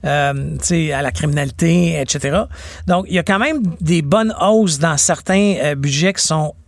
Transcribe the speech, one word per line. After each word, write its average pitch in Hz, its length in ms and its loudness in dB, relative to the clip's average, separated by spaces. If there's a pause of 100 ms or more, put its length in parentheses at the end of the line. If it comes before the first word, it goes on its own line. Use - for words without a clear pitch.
euh, 143 540 -2
tu - 80 -8
sais, 165 260 0
à 135 100 -2
la 131 100 -2
criminalité, 165 800 0
et 147 160 -2
cetera. 147 400 -2 (400)
Donc, 185 200 2
il 185 60 -4
y 185 40 2
a 165 40 0
quand 196 160 2
même 285 240 0 (180)
des 165 220 2
bonnes 208 380 2
hausses 196 400 4
dans 160 160 0
certains, 190 640 2
euh, 147 140 0
budgets 147 380 0
qui - 120 -4
sont 156 280 -2 (140)